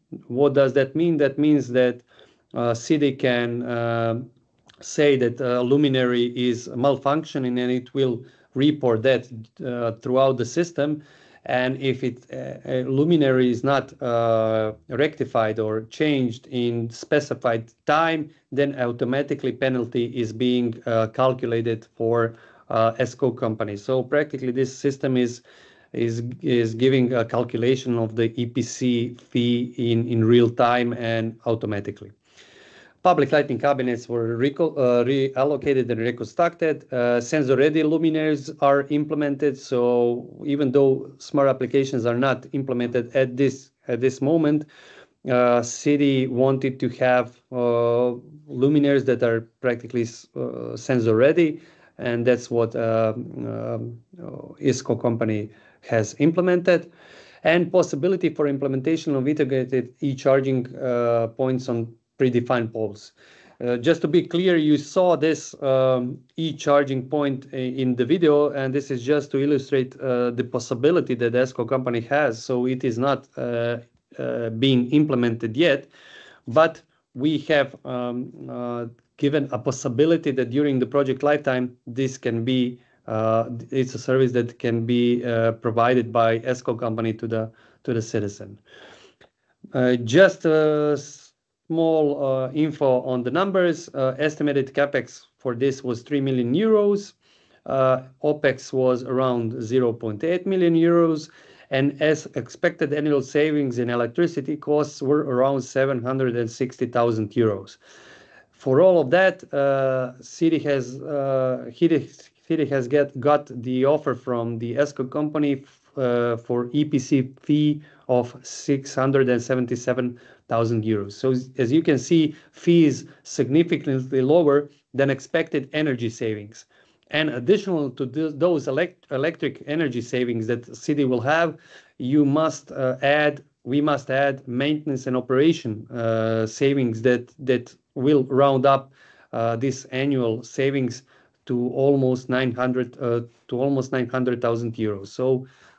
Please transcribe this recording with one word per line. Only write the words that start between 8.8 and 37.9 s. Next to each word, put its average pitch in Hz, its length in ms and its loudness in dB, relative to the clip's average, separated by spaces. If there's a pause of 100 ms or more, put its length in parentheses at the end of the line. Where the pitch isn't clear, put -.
that, 123 240 2 (400)
uh, 120 340 -4
throughout 131 360 2
the 117 80 -2
system. 151 580 -4 (440)
And 127 360 -2
if 131 220 -2
it, 120 280 -6
uh, 131 320 -12
a 127 200 -2
luminary 135 680 4
is 120 140 -2
not, 135 360 -2
uh, 113 720 0 (140)
rectified 117 680 -2
or 110 280 -2
changed 131 600 -2
in 117 440 -4
specified 120 840 -2 (140)
time, 156 440 0 (220)
then 135 280 -2
automatically 127 680 -2
penalty 120 540 -2
is 117 280 -6
being, 123 540 0
uh, 113 220 0
calculated 117 880 -2
for, 117 400 0 (340)
uh, 113 260 2
esco 120 380 -2
company. 110 440 -4
So 131 240 -2
practically 135 500 -2
this 127 240 -2
system 135 400 -2
is, 120 240 -2 (540)
is, 117 280 -2 (200)
is 117 320 0
giving 127 400 2
a 117 100 2
calculation 120 720 -2
of 110 180 -2
the 113 240 -2
E 120 60 -2
P 117 160 -6
C 120 540 -2
fee 120 640 -2
in, 117 280 0
in 117 160 0
real 120 280 6
time 120 420 2
and 113 540 -4
automatically. 101 640 -6 (880)
Public 147 300 4
lighting 139 260 2
cabinets 127 480 0
were 117 300 -2
reco-, 143 400 0
uh, 123 280 4
reallocated 135 840 0
and 117 100 -2
reconstructed. 147 960 -2
Uh, 120 300 0
sensor-ready 151 600 2
luminaires 156 760 0